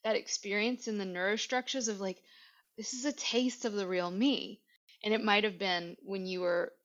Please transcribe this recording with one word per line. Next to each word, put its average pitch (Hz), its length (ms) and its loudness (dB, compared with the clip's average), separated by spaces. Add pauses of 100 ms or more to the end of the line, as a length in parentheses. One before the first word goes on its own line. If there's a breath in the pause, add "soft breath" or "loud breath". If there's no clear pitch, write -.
that 220 140 2
experience 214 720 0
in 214 100 0
the 196 60 -2
neurostructures 220 840 0
of, 202 120 -2
like, 190 200 -4 (560 soft breath)
"This 220 160 -8
is 247 120 -8
a 285 80 0
taste 247 520 0
of 220 80 0
the 202 140 -2
real 180 240 0
me." 208 500 0 (420 soft breath)
And 214 120 2
it 220 100 2
might 208 200 6
have 196 140 -2
been 175 440 -2
when 196 240 -6
you 185 160 -4
were 175 320 0 (100)